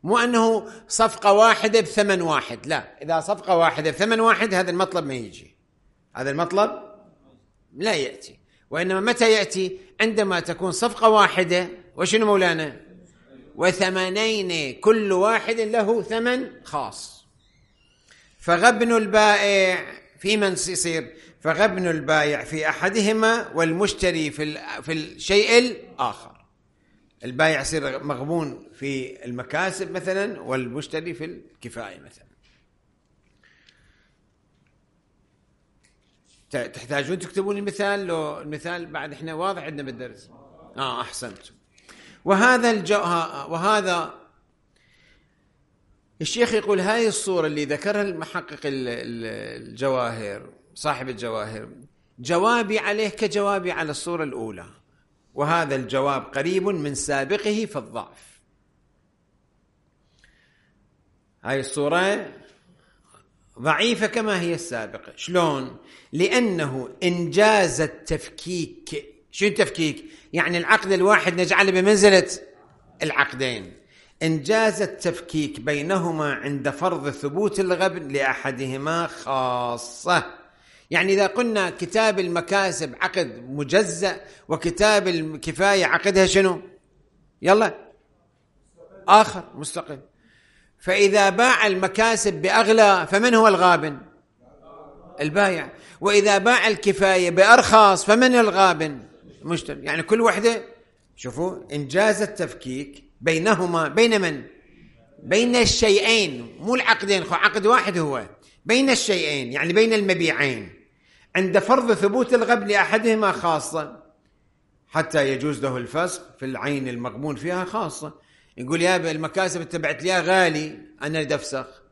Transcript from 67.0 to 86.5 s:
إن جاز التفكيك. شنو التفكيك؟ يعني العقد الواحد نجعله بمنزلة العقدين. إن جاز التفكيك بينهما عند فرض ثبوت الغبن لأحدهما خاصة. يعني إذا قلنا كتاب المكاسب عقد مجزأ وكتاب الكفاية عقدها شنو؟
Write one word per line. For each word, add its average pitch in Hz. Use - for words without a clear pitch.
إن 175
جاز 185
التفكيك. -
شنو 208
التفكيك؟ 165
يعني 170
العقد 196
الواحد 180
نجعله 185
بمنزلة 190
العقدين. 127
إن 160
جاز 208
التفكيك 156
بينهما 151
عند 139
فرض 147
ثبوت 185
الغبن 180
لأحدهما 135
خاصة. 127
يعني 175
إذا 196
قلنا 214
كتاب 208
المكاسب 170
عقد 143
مجزأ 165
وكتاب 185
الكفاية 165
عقدها 185
شنو؟ 190